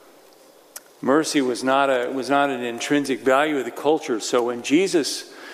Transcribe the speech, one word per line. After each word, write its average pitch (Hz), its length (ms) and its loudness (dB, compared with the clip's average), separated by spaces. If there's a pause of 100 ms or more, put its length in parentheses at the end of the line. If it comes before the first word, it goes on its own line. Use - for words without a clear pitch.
(1040)
Mercy 147 380 2
was 123 220 -2
not 135 260 2
a, 127 220 0
was 131 180 -6
not 139 220 2
an 123 120 -6
intrinsic 127 580 -2
value 139 360 2
of 123 80 -2
the 120 60 -6
culture. 143 480 0
So 123 240 0
when 120 180 -4
Jesus 165 720 0 (200)